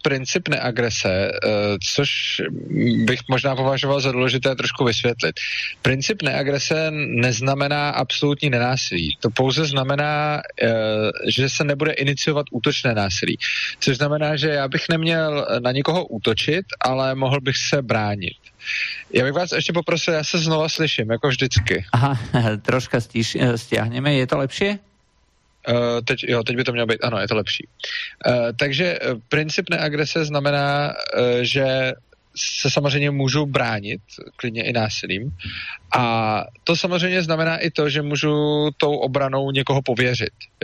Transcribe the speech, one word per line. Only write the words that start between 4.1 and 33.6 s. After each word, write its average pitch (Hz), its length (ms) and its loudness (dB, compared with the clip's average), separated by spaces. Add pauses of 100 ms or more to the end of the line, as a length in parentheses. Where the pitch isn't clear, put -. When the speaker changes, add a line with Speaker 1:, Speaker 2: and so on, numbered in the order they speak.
Speaker 1:
důležité 127 440 0
trošku 123 280 -2
vysvětlit. 113 520 0 (460)
Princip 139 400 0
neagrese 143 680 0
neznamená 139 1000 0
absolutní 143 600 0
nenásilí. 120 680 0
To 110 100 0
pouze 131 340 2
znamená, 147 760 0
eh, - 280 -2 (600)
že 127 200 2
se 131 160 -2
nebude 147 280 2
iniciovat 143 580 0
útočné 123 440 0
násilí. 95 420 0 (440)
Což 135 160 2
znamená, 147 400 0
že 143 120 0
já 139 200 0
bych 156 200 -4
neměl 160 580 0 (140)
na 123 120 0
nikoho 156 340 0
útočit, 127 580 0 (160)
ale 131 340 0
mohl 135 260 2
bych 131 160 -2
se - 260 0
bránit. 104 580 -2 (720)
Já 127 120 4
bych 139 80 2
vás 175 200 0
ještě 156 200 0
poprosil, 170 420 0
já 156 100 0
se - 140 -2
znova 160 300 2
slyším, 139 420 0
jako 117 180 0
vždycky. 123 640 2
Speaker 2:
Aha, 131 260 4 (220)
<laughs> 107 220 0
troška 123 380 0
stíš-, 113 400 -2
eh, 120 180 4
stiahneme. 120 560 0
Je 131 120 4
to 147 120 0
lepšie? 202 400 0 (840)
Speaker 1:
Eh, 120 400 2
teď, 123 260 -2
jo, 117 140 2
teď 120 140 -2
by 127 80 0
to 127 80 0
mělo 120 140 0
být, 110 180 0
ano, 120 140 0
je 101 100 0
to 110 80 0
lepší. - 320 -2 (580)
Eh, 120 260 2
takže, 143 460 0
eh, 120 160 -2 (140)
princip 156 420 -2
neagrese 156 540 -2
znamená, 143 640 0
eh, 123 540 0
že 131 480 2 (420)
se - 360 -2
samozřejmě 143 400 2
můžu 139 360 2
bránit, 117 540 -2 (360)